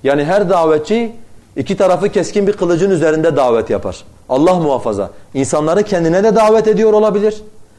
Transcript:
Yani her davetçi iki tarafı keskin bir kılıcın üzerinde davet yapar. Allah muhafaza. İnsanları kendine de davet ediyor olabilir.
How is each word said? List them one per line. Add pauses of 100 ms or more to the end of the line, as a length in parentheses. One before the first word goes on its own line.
Yani
her
davetçi (440)
iki
tarafı
keskin
bir
kılıcın
üzerinde
davet
yapar. (240)
Allah
muhafaza. (240)
İnsanları
kendine
de
davet
ediyor
olabilir. (360)